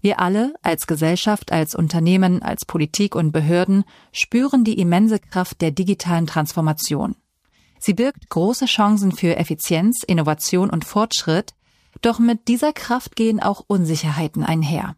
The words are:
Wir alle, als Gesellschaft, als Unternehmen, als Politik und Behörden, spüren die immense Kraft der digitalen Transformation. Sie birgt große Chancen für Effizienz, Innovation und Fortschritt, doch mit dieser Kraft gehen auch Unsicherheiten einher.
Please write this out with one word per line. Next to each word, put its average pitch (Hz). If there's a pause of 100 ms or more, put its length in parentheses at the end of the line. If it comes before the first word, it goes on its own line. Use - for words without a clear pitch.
Wir 202
alle, 208
als 160
Gesellschaft, 170
als 160
Unternehmen, 175
als -
Politik 170
und 156
Behörden, 175 (300)
spüren 262
die 220
immense 196
Kraft -
der 160
digitalen 175
Transformation. 156 (640)
Sie 196
birgt 247
große 214
Chancen 208
für 170
Effizienz, 170
Innovation 165
und 160
Fortschritt, - (480)
doch 233
mit 233
dieser 254
Kraft -
gehen 226
auch -
Unsicherheiten 156
einher. 160